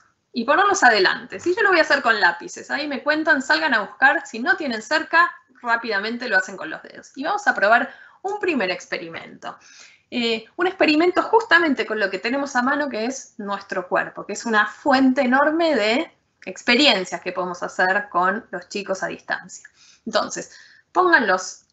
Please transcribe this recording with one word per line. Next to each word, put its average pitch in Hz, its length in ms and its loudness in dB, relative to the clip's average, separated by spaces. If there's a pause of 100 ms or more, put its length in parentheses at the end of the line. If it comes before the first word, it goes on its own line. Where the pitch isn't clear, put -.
(320)
y 233 140 -4
ponerlos 349 380 2
adelante. 196 560 2
Si 359 160 -2
yo 453 80 0
lo 403 60 4
voy 349 100 4
a - 20 6
hacer 285 220 0
con 220 160 2
lápices, 180 500 -2
ahí 277 180 -4
me 262 140 -6
cuentan, 302 400 0
salgan 311 320 0
a 214 80 2
buscar, 269 460 2
si 220 120 -10
no 339 180 0
tienen 233 260 -6
cerca, 330 500 2 (300)
rápidamente 233 640 -4
lo 202 100 2
hacen 190 200 -2
con 160 140 -10
los - 100 -10
dedos. - 340 -20
Y 269 80 -10
vamos 381 220 -4
a - 80 4
probar 233 400 2 (300)
un 403 160 -6
primer 269 320 -2
experimento. - 880 -12 (500)
Eh, 226 360 -4 (100)
un 359 100 -2
experimento 330 560 2
justamente 330 640 2
con 214 140 -4
lo 196 100 2
que 196 80 -4
tenemos 277 380 -4
a 247 80 2
mano, 285 260 0
que 220 160 -4
es - 320 -10
nuestro 196 500 -6
cuerpo, - 380 -4
que 202 80 -10
es - 140 -10
una 214 180 4
fuente 269 560 2
enorme 294 540 2
de 226 360 0 (340)
experiencias 233 760 0
que 185 100 -6
podemos 180 300 -6
hacer 190 480 -2
con 190 400 0
los - 200 -12
chicos 190 340 -6
a 170 40 -2
distancia. - 640 -12 (340)
Entonces, - 540 -6 (340)
pongan 339 360 2
los - 460 -4